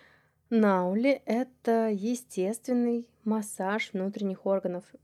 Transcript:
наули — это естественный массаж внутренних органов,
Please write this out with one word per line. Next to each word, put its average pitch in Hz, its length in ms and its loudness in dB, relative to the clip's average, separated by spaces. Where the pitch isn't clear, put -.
наули — 214 760 2
это 226 640 0
естественный 233 1160 -2
массаж 214 680 -2
внутренних 196 520 -4
органов, 190 380 0